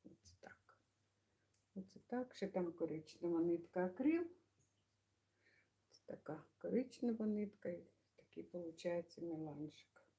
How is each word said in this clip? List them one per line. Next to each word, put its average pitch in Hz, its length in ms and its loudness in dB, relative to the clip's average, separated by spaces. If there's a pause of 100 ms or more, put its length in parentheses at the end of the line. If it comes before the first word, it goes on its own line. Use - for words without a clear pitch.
Оце - 360 -20
так. - 380 -18 (960)
Оце 190 240 -10
так. 247 360 -4
Ще 190 120 -2
там 180 260 0
коричнева 165 640 0
нитка 170 460 4
акрил. 311 420 4 (1600)
Це - 160 -20
така - 380 -8 (140)
коричнева 226 680 2
нитка 208 440 0
і 175 140 -4 (320)
такий - 280 -12
получається 170 800 -4
меланжик. 156 840 -6 (120)